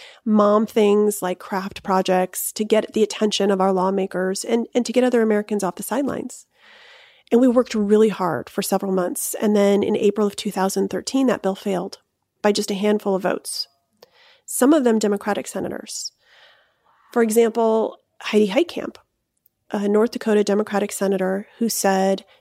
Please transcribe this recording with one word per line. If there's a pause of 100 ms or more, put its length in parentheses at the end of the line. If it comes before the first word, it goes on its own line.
(240)
mom
things
like
craft
projects
to
get
the
attention
of
our
lawmakers
and,
and
to
get
other
Americans
off
the
sidelines. (840)
And
we
worked
really
hard
for
several
months.
And
then
in
April
of
two
thousand
thirteen,
that
bill
failed (460)
by
just
a
handful
of
votes, (800)
some
of
them
Democratic
senators. (1000)
For
example, (240)
Heidi
Heitkamp, (760)
a
North
Dakota
Democratic
senator (100)
who
said (160)